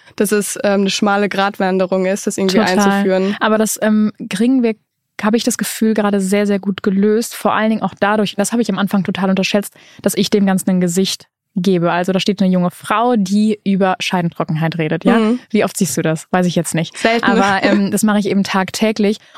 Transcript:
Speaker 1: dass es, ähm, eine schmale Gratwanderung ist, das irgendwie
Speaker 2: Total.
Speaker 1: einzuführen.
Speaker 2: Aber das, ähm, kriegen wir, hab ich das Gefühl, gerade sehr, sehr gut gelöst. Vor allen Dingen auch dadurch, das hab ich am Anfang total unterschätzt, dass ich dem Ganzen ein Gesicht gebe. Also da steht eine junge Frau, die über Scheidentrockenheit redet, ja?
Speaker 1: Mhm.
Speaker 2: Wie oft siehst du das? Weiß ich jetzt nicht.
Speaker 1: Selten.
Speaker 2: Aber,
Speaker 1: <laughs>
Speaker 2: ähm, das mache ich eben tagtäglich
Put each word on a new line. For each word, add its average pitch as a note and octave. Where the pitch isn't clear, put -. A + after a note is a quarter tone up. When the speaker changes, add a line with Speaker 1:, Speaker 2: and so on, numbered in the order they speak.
Speaker 1:
dass G#3
es, G#3
ähm, G3+
eine G3
schmale G3+
Gratwanderung F#3+
ist, G3
das G3+
irgendwie F#3+
Speaker 2:
Total. F#3
Speaker 1:
einzuführen. G3
Speaker 2:
Aber A3
das, G#3+
ähm, G#3+
kriegen A#3+
wir, A3+
hab G#3+
ich A3+
das -
Gefühl, A3
gerade G3+
sehr, G3+
sehr G3+
gut F#3+
gelöst. G#3+
Vor G3+
allen A3
Dingen A3
auch G3
dadurch, G#3
das G3+
hab A#3
ich A3+
am F#3+
Anfang G3
total F#3+
unterschätzt, G3
dass -
ich -
dem G3+
Ganzen F#3+
ein F#3
Gesicht F3+
gebe. F3
Also F3+
da F#3
steht G3
eine F#3
junge F3+
Frau, A#3
die G#3
über F#3+
Scheidentrockenheit E3
redet, E3
ja? G3
Speaker 1:
Mhm. A3+
Speaker 2:
Wie G#3
oft G3
siehst -
du E3
das? D#3+
Weiß F#3
ich F3
jetzt E3+
nicht. E3
Speaker 1:
Selten. A#3
Speaker 2:
Aber, G3
Speaker 1:
<laughs> -
Speaker 2:
ähm, G3+
das G3+
mache G#3
ich G3+
eben F#3+
tagtäglich G#3